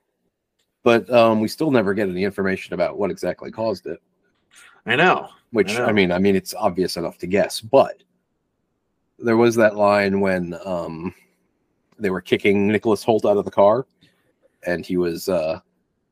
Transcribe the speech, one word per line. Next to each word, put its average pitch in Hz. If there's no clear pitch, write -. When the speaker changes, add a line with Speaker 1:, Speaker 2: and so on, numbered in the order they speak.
Speaker 1:
But, 117
um, 113
we 110
still 156
never 104
get 101
any 90
information 95
about 85
what 98
exactly 87
caused 107
it. 82
Speaker 2:
I 117
know. 156
Speaker 1:
Which, 104
Speaker 2:
I 117
know. 127
Speaker 1:
I 113
mean, 95
I 90
mean, 98
it's -
obvious 90
enough 82
to 90
guess, 92
but -
there 113
was 117
that 107
line 101
when, 90
um, 85
they 104
were 92
kicking 101
Nicholas 107
Hoult 113
out 104
of 98
the 98
car, 107
and 87
he 90
was, 87
uh, 80